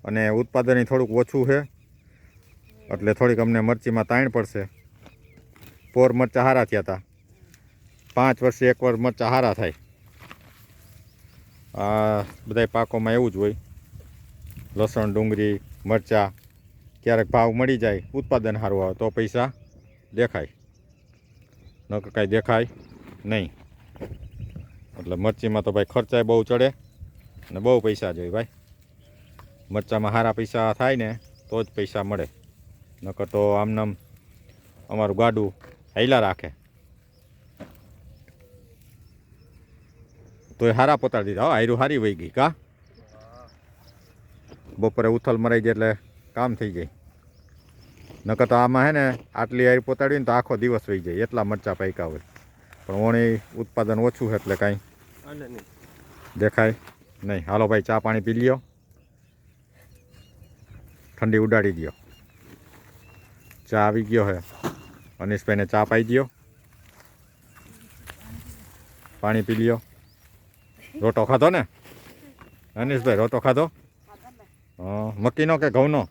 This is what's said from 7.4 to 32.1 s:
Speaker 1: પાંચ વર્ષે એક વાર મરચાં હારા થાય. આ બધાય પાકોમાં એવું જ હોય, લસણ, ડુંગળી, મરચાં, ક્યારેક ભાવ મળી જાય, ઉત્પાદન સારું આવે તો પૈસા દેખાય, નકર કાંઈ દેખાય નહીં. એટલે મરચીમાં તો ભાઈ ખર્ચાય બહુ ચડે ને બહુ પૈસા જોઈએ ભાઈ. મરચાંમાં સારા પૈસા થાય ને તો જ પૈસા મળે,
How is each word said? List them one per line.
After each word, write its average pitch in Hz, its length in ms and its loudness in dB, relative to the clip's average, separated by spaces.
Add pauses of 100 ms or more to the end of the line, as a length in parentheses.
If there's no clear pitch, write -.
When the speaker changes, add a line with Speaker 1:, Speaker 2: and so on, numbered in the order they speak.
Speaker 1:
પાંચ 127 280 4
વર્ષે 127 280 2
એક - 120 0
વાર 123 140 2
મરચાં 117 360 -2
હારા 127 220 2
થાય. 92 200 -4 (2000)
આ 104 500 0 (220)
બધાય 113 280 0
પાકોમાં 113 400 -2
એવું 120 180 0
જ 92 40 -10
હોય, 104 200 0 (1200)
લસણ, 107 360 0
ડુંગળી, 107 480 0 (240)
મરચાં, 104 480 0 (680)
ક્યારેક 113 280 2
ભાવ 117 220 4
મળી 127 260 0
જાય, 104 240 -2 (100)
ઉત્પાદન 113 480 -2
સારું 98 240 -2
આવે 92 100 -2
તો 113 160 -2
પૈસા 120 380 -2 (640)
દેખાય, 101 380 -2 (1400)
નકર 101 220 -6
કાંઈ 104 240 0
દેખાય 117 340 0 (560)
નહીં. 101 260 -2 (1500)
એટલે 87 180 -8
મરચીમાં 107 480 -2
તો 104 80 -2
ભાઈ 101 200 0
ખર્ચાય 120 320 0
બહુ 113 200 2
ચડે 123 240 2 (840)
ને 90 100 -10
બહુ 120 200 4
પૈસા 104 340 -2
જોઈએ 87 200 -8
ભાઈ. 113 160 -4 (1200)
મરચાંમાં 107 440 -2
સારા 113 200 2
પૈસા 113 400 -2
થાય 131 220 0
ને 110 120 -4 (400)
તો 113 160 -4
જ - 100 -10
પૈસા 101 300 -6
મળે, 98 220 -4 (760)